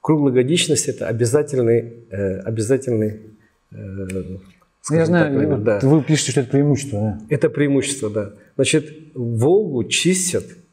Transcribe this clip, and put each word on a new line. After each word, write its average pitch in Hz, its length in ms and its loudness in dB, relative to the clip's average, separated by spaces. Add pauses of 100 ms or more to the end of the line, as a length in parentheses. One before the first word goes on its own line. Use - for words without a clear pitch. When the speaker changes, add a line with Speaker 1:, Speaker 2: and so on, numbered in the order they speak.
Speaker 1:
круглогодичность — 143 880 2
это - 180 -6
обязательный, 117 840 0 (180)
э, 95 300 -4
обязательный, 110 800 -2 (500)
э, 107 40 -20
Speaker 2:
Ну, 95 640 -10 (420)
Speaker 1:
скажем 156 180 0
Speaker 2:
я 165 60 2
знаю, 165 200 4
Speaker 1:
так, 143 80 -2
момент, 143 200 0
Speaker 2:
вот 107 100 -2
Speaker 1:
да. 107 180 2
Speaker 2:
вы 139 220 4
пишете, 147 280 0
что 143 100 2
это 117 100 -4
преимущество, 139 480 2
да? 107 300 -2
Speaker 1:
Это 151 200 2
преимущество, 139 600 0
да. 104 240 -4 (220)
Значит, 147 420 0 (180)
Волгу 127 680 0
чистят - 580 0 (300)